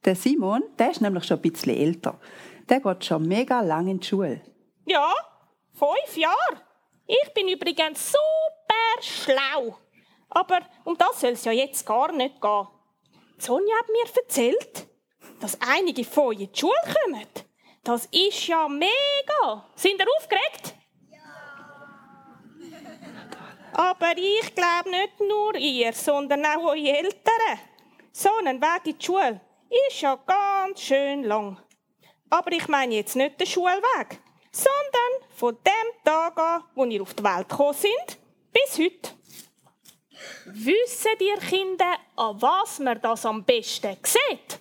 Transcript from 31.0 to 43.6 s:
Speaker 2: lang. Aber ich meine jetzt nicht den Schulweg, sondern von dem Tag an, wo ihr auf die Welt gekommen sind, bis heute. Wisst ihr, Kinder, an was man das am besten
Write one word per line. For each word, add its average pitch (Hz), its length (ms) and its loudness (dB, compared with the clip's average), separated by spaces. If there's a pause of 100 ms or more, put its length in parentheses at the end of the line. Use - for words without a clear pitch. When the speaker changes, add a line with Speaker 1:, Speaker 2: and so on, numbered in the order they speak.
Speaker 2:
lang. 208 400 -4 (640)
Aber 349 220 2
ich 339 160 -2
meine 269 300 2
jetzt 208 180 -4
nicht 277 240 0
den 359 80 0
Schulweg, 359 720 0 (300)
sondern 539 600 0 (200)
von 233 320 -2
dem 440 280 2 (120)
Tag 330 320 2
an, 330 280 0 (100)
wo 262 120 2
ihr 214 160 -2
auf - 120 -12
die 214 80 -10
Welt 196 260 0
gekommen 285 240 2
sind, 453 460 -2 (340)
bis 480 280 2
heute. - 300 -2 (1400)
Wisst 262 600 0 (140)
ihr, 403 160 2
Kinder, 370 600 -2 (180)
an 220 260 -2
was 359 380 2
man 240 200 -2
das 233 240 -2
am 214 200 -4
besten 220 580 -2